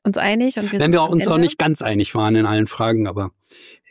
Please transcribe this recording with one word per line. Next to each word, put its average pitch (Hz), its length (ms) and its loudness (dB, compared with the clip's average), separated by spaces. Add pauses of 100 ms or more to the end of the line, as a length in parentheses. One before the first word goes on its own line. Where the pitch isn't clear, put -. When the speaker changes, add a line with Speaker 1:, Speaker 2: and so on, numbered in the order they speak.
Speaker 1:
uns 202 120 -2
einig 233 420 -2
und 208 120 -6
wir - 80 -4
Speaker 2:
Wenn 156 140 2
Speaker 1:
sind - 0 -
Speaker 2:
wir 170 100 4
Speaker 1:
am 160 100 0
Speaker 2:
uns 170 140 2
auch 180 80 0
Speaker 1:
Ende. 160 60 2
Speaker 2:
nicht 160 180 0
ganz 156 240 0
einig 101 320 -2
waren 110 220 2
in 110 100 4
allen 107 200 0
Fragen, 113 400 -2
aber 95 260 -6 (580)